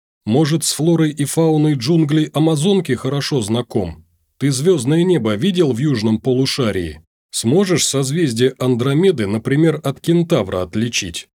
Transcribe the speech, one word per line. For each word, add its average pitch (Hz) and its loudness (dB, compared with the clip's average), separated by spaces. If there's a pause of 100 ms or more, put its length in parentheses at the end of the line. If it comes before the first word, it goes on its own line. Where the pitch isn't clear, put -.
(260)
Может, 147 2
с - -4
флорой 160 2
и 143 -4
фауной 156 2
джунглей 156 0
Амазонки 160 2
хорошо 135 -2
знаком? 104 -4 (320)
Ты 139 0
звёздное 147 2
небо 131 0
видел 165 0
в 110 -4
южном 113 0
полушарии?» 107 -2 (300)
Сможешь 170 0
созвездие 135 0
Андромеды, 131 0
например, 143 0
от 135 -4
Кентавра 143 0
отличить? 104 -6